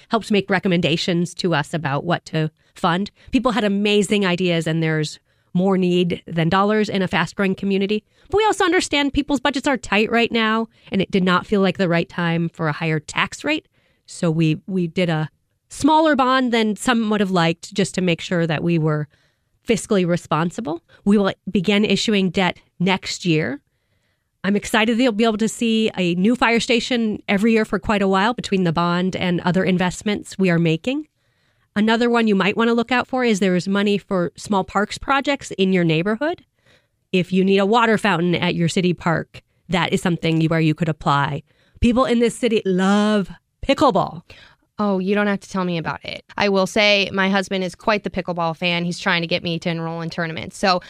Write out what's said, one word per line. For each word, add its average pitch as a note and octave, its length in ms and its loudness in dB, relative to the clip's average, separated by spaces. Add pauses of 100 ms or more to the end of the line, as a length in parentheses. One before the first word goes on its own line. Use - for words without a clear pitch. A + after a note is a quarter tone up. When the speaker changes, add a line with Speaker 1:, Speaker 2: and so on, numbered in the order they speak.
Speaker 1:
helped - 220 -2
make G3 180 0
recommendations F3 840 0
to E3+ 200 -2
us C#3+ 200 -4
about C#3+ 300 -4
what E3+ 220 -4
to D#3 240 -2 (240)
fund. F#3 360 -2 (220)
People B3 200 2
had A3+ 120 0
amazing G#3 600 2
ideas, F3 420 0
and E3 160 0
there's D#3 360 -2 (340)
more F#3 260 2
need F3+ 480 0
than E3 220 0
dollars G#3 400 2
in F#3+ 140 -2
a F3 60 -2
fast-growing F#3+ 460 -2
community. G3 500 -2 (260)
But G4 80 2
we G#4+ 60 4
also G#4 200 2
understand D4 480 0
people's C#4+ 280 -2
budgets C#4+ 280 -2
are C4+ 80 0
tight - 340 -2
right A#3 220 2
now, A3 360 -2 (220)
and F#3+ 120 -2
it - 80 -4
did F#3+ 120 0
not F#3 240 2
feel G3+ 140 0
like F#3 180 0
the F#3+ 100 0
right E3+ 200 0
time E3+ 400 -2
for E3 200 -4
a D3 40 -2
higher D#3 280 -2
tax - 440 -4
rate. D4 240 -4 (380)
So - 240 -4
we, D#3 360 0
we F#3 200 -2
did E3+ 220 -2
a D#3 220 -2 (380)
smaller D#4 480 2
bond B3+ 360 2
than A3 240 0
some A3+ 340 0
would G#3 100 0
have F#3+ 100 0
liked E3+ 440 0
just G3 200 -2
to F#3+ 60 -2
make F3 200 0
sure E3+ 260 -2
that D3+ 160 -2
we E3+ 160 0
were D3+ 300 -2 (580)
fiscally G3 400 0
responsible. F3 760 -4 (220)
We G3+ 120 4
will G3 160 2 (180)
begin G3+ 340 2
issuing G3 460 2
debt F3+ 280 -2 (200)
next - 460 -2
year. F3+ 360 0 (840)
I'm G3+ 140 0
excited A3 420 0
that B3 40 2
you'll B3 100 2
be G#3 120 0
able G#3+ 140 0
to A3 100 0
see A3 480 0
a F3+ 200 0
new G#3 200 2
fire A#3 240 2
station A#3 680 -2
every G#3 240 2
year A3 120 4
for G#3+ 140 -4
quite G3+ 240 0
a G3 60 0
while G3 260 2
between F#3+ 300 -2
the E3 80 2
bond F3 440 0
and F3 240 0
other F3+ 240 0
investments F#3 760 -2
we F#3+ 120 2
are E3+ 80 2
making. E3+ 500 0 (680)
Another A3+ 340 2
one A#3 180 2
you G#3 60 4
might G3 220 2
want A3+ 120 2
to A#3 60 2
look A#3 180 -2
out B3 160 -2
for B3+ 160 -2
is G#3+ 160 2
there F#3 160 2
is F3 100 -2
money G3+ 320 0
for F3+ 380 -4
small G#3 260 -2
parks - 360 -4
projects - 540 -2
in F#3+ 200 0
your F3+ 100 2
neighborhood. G#3 640 0 (640)
If F3+ 220 0
you F#3 120 2
need G3 140 4
a G3+ 80 2
water A3+ 300 4
fountain F3 380 0
at F3 200 -2
your E3+ 140 0
city F3+ 240 0
park, - 500 -4 (280)
that E3+ 220 0
is F#3+ 100 0
something E3 380 0
you, D#3+ 80 2
where E3 120 2
you D#3+ 140 2
could D#3+ 140 -2
apply. D3 540 -2 (380)
People A#3+ 240 2
in A#3+ 160 0
this A3+ 160 0
city A3 280 0
love G3 680 2 (360)
pickleball. B3 560 2 (560)
Speaker 2:
Oh, G3+ 200 0
you F#3+ 160 -2
don't G#3 140 2
have G3 120 -2
to - 80 -20
tell F#3 160 -4
me F3 140 -2
about D#3 260 -8
it. - 200 -12 (120)
I G3+ 120 0
will F#3+ 180 2
say G#3 460 2
my F#3+ 160 0
husband G3 340 0
is F3+ 140 -6
quite G#3 260 -2
the F#3+ 80 -6
pickleball E3+ 460 -4
fan. F3 280 -2
He's F3 140 -4
trying F3 240 0
to E3 60 -6
get E3+ 160 -2
me E3+ 160 -4
to F3+ 100 -4
enroll E3 300 -6
in E3 100 -8
tournaments. - 480 -8
So F3+ 320 0